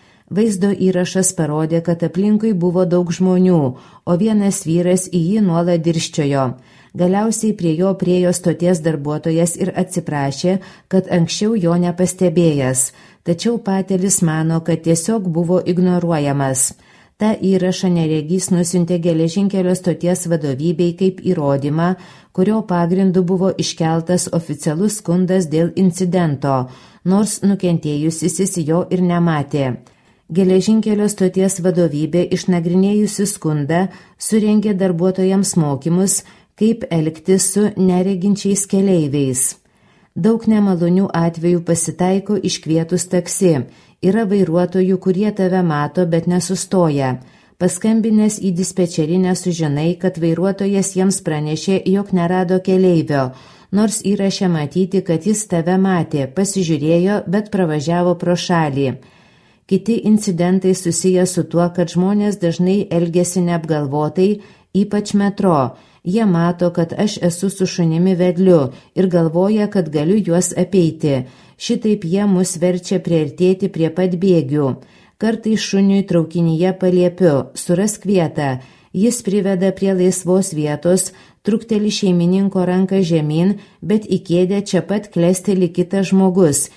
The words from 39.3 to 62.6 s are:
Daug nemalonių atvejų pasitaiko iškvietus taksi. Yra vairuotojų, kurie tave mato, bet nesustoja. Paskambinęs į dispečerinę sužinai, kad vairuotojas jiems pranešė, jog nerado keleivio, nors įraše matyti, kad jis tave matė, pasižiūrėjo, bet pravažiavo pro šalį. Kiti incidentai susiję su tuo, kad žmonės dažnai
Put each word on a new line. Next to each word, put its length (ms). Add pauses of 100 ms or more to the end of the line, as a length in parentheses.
Daug 320
nemalonių 680
atvejų 500
pasitaiko 720
iškvietus 720
taksi. 460 (500)
Yra 240
vairuotojų, 720
kurie 320
tave 320
mato, 400
bet 240
nesustoja. 920 (340)
Paskambinęs 880
į 80
dispečerinę 800
sužinai, 640
kad 240
vairuotojas 760
jiems 300
pranešė, 640
jog 240
nerado 480
keleivio, 720 (420)
nors 320
įraše 480
matyti, 480
kad 240
jis 240
tave 320
matė, 560
pasižiūrėjo, 880
bet 280
pravažiavo 640
pro 160
šalį. 600 (720)
Kiti 300 (100)
incidentai 640
susiję 520
su 180
tuo, 220 (100)
kad 160
žmonės 480
dažnai 480